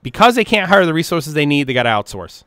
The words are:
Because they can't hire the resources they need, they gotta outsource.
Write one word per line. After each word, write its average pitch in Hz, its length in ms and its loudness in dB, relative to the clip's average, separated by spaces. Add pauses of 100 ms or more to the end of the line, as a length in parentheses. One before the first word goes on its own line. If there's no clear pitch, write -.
Because 233 340 2
they 240 100 0
can't 196 240 -2
hire 190 160 4
the 165 80 -2
resources 160 400 -4
they 147 140 0
need, 143 200 0
they 131 60 -6
gotta 120 160 0
outsource. 101 580 -6